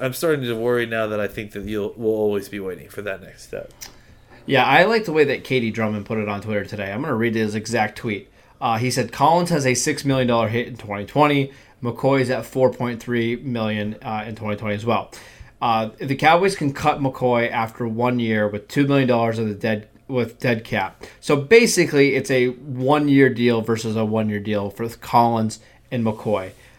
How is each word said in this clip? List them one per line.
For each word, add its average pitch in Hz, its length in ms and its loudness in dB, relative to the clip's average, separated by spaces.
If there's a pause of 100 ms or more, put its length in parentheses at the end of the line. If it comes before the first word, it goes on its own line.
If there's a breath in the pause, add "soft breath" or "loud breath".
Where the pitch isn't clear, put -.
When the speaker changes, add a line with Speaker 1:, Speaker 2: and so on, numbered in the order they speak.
Speaker 1:
I'm 131 140 -4
starting 151 320 -2
to 120 80 -2
worry 120 320 0
now 113 220 -2
that 107 120 -4
I 101 80 -2
think 107 240 -12
that 101 120 -10
you'll, 104 340 -4
we'll 110 160 0
always 104 340 0
be 104 100 -10
waiting 90 300 -10
for - 140 -12
that 98 200 -8
next - 200 -20
step. - 280 -12 (760 loud breath)
Speaker 2:
Yeah, 127 180 2
I 143 200 6
like 220 200 2
the 165 80 -4
way 151 120 4
that 131 200 -2
Katie 120 260 0
Drummond 107 360 -4
put 113 100 -4
it 107 120 -2
on 101 120 -6
Twitter 104 240 -4
today. 98 260 -8
I'm 107 120 -6
gonna 156 120 -2
read 113 200 0
his 110 200 0
exact 107 440 -2
tweet. 104 320 -8 (320 soft breath)
Uh, 117 160 0
he 123 120 -2
said, 120 220 -2
"Collins 170 380 2
has 147 160 2
a 127 80 4
six 139 300 -2
million 131 220 2
dollar 117 220 2
hit 117 180 -2
in 123 100 -12
twenty 104 280 -8
twenty. 143 480 2 (280 loud breath)
McCoy 135 420 0
is 120 80 0
at 113 160 -4
four 131 260 2
point 120 280 -6
three 120 360 -2
million, 107 680 -4
uh, 110 240 -6
in 113 80 -10
twenty 107 220 -6
twenty 104 180 -4
as 104 100 -6
well. 110 280 -2 (480 loud breath)
Uh, 113 300 0 (100)
if 160 80 -6
the 135 80 -2
Cowboys 175 400 4
can 143 160 -2
cut 143 280 0
McCoy 123 520 0
after 113 340 -4
one 120 320 0
year 110 300 0
with 104 180 -6
two 143 220 0
million 139 200 4
dollars 117 300 2
of 113 100 -2
the 104 60 -4
dead, 107 340 -4 (200)
with 120 320 -4
dead 117 240 0
cap." 95 400 -6 (160 loud breath)
So 151 160 2
basically, 143 800 4
it's 131 140 -2
a 127 180 4
one-year 139 840 4
deal 117 300 2
versus 110 340 -2
a 110 100 0
one-year 107 360 0
deal 101 300 -4
for 117 180 -6
Collins 117 720 2 (320 soft breath)
and 120 120 -2
McCoy. 104 460 -2 (280 soft breath)